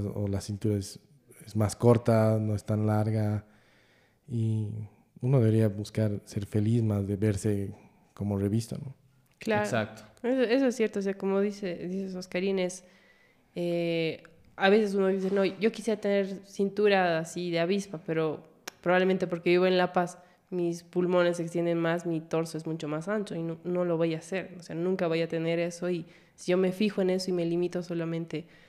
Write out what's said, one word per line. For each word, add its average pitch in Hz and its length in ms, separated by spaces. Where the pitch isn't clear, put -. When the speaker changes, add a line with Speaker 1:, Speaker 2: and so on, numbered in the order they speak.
Speaker 1:
o 104 140
la 98 120
cintura 104 360
es, 98 240
es 101 120
más 107 200
corta, 110 640
no 107 140
es 101 100
tan 107 220
larga. 107 580
Y 110 400
uno 131 180
debería 110 300
buscar 104 560
ser 101 220
feliz 110 360
más 104 240
de 101 100
verse 101 540
como 101 240
revista, 101 440
¿no? 135 120
Speaker 2:
Claro. 208 240
Speaker 3:
Exacto. 113 400
Speaker 2:
Eso, 254 160
eso 254 240
es 240 100
cierto. 214 220
O 202 40
sea, 196 120
como 196 260
dice, 202 360
dices, 190 280
Oscarín, 185 420
es, 180 240
eh, 170 680
a 190 140
veces 208 240
uno 196 140
dice, 190 220
"No, 196 140
yo 190 260
quisiera 214 300
tener 202 260
cintura 196 720
así 175 320
de 170 100
avispa", 190 440
pero 160 380
probablemente 185 460
porque 175 240
vivo 180 160
en 185 120
La 180 140
Paz, 175 260
mis 170 320
pulmones 175 540
se 175 60
extienden 170 360
más, 170 280
mi 165 140
torso 160 360
es 160 100
mucho 160 220
más 156 200
ancho 202 260
y 165 80
no, 165 220
no 180 200
lo 170 120
voy 165 180
a 156 40
hacer. 180 400
O 170 40
sea, - 140
nunca 180 320
voy 165 140
a 165 60
tener 165 300
eso 175 320
y 165 160
si - 160
yo 180 40
me 185 160
fijo 202 300
en 185 80
eso 185 200
y 185 40
me 175 100
limito 175 380
solamente 165 640